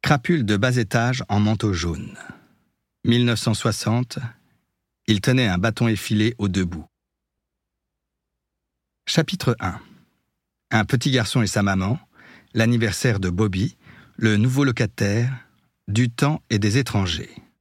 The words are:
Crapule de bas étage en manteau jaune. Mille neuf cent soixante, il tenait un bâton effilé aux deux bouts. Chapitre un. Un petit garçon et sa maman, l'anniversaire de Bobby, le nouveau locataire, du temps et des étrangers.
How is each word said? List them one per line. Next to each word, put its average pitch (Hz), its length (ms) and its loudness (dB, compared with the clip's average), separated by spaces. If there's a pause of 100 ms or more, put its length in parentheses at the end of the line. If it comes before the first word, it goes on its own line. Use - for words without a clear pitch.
Crapule 147 420 2
de 104 100 2
bas 123 220 2
étage 120 500 0
en 101 120 0
manteau 104 340 2
jaune. 82 440 -6 (840)
Mille 120 220 4
neuf 117 140 0
cent 110 160 0
soixante, 117 640 -2 (880)
il 104 140 2
tenait 127 260 2
un 90 100 0
bâton 113 300 0
effilé 110 500 0
aux 101 100 -2
deux 92 180 0
bouts. 82 220 -10 (2250)
Chapitre 156 540 0
un. 92 200 -6 (920)
Un 110 160 2
petit 135 260 0
garçon 120 300 0
et 104 60 0
sa 104 160 0
maman, 98 360 0 (540)
l'anniversaire 113 680 2
de 92 100 0
Bobby, 95 480 0 (400)
le 107 200 2
nouveau 127 260 2
locataire, 117 680 0 (540)
du 117 220 2
temps 147 400 -2
et 110 100 0
des 104 180 2
étrangers. 95 560 -2 (280)